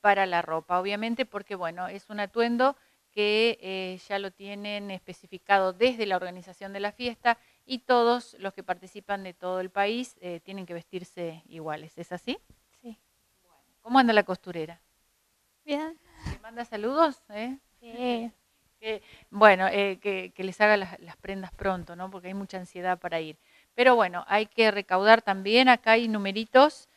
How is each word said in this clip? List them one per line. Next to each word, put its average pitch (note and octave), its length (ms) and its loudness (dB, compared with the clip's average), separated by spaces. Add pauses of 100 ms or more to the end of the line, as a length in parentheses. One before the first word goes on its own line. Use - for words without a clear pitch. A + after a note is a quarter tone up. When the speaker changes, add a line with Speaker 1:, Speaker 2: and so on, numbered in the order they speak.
Speaker 1:
para G3 240 4
la F3 160 0
ropa, E3 400 -4
obviamente, G#3+ 460 -4
porque, G3+ 300 -10
bueno, F3+ 320 -8
es F#3+ 200 -16
un G#3 120 -10
atuendo A#3 540 0 (380)
que, G#3+ 480 0
eh, F#3 480 -8
ya G3 100 -4
lo G3 120 -8
tienen G3+ 600 -12
especificado F#3+ 840 -2
desde A3+ 320 2
la F#3+ 100 0
organización F#3 560 -10
de G3 80 -10
la G#3 120 -4
fiesta A#3+ 440 -2 (300)
y B3+ 140 -8
todos A#3+ 580 2
los F#3+ 160 -8
que G3 80 -14
participan F#3+ 600 -8
de F3+ 100 -14
todo F#3 260 -6
el F#3 80 -8
país, G#3 540 -4
eh, F3 180 -10
tienen G3 240 -14
que F3 100 -14
vestirse E3+ 760 -12
iguales, D#3 500 -12
¿es E3+ 140 -14
así? A#3+ 260 -10 (440)
Speaker 2:
Sí. A3+ 160 -20 (440)
Speaker 1:
Bueno, - 220 -20 (180)
¿cómo B3 160 2
anda A#3+ 140 6
la G#3 100 6
costurera? E3+ 580 -10 (840)
Speaker 2:
Bien. D#4 340 -6 (340)
Speaker 1:
¿Le - 80 -12
manda A#3 240 -14
saludos? C4 640 -2
¿Eh? A#3 300 -10 (220)
Speaker 2:
Sí. A#3 520 -6 (460)
Speaker 1:
Que, A3 240 -8 (280)
bueno, G3 380 6
eh, G3 320 -2
que, F#3+ 340 -6
que F#3+ 80 -12
les F#3 180 -8
haga G#3+ 160 6
las, F#3 240 -8
las E3 160 -20
prendas F#3+ 360 -12
pronto, F3 440 -6
¿no? F#3 140 -12
Porque F3+ 180 -16
hay F#3+ 60 -12
mucha G3 220 -12
ansiedad F3+ 420 -6
para E3+ 220 -6
ir. D#3 160 -12 (380)
Pero B3 200 6
bueno, F3+ 320 0
hay G#3+ 200 0
que A3 240 2
recaudar G3+ 520 6
también, G#3 460 2
acá A#3 240 4
hay A#3 160 4
numeritos. A3 880 2